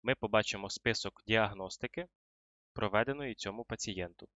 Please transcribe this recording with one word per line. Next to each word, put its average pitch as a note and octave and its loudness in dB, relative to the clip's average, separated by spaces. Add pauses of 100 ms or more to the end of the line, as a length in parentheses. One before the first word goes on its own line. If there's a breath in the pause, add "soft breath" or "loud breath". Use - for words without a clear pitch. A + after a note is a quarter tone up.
ми B2+ 2
побачимо G#2 2
список - -2
діагностики, A2 0 (680)
проведеної A#2+ 0
цьому G#2+ -6
пацієнту. F#2 -6 (100)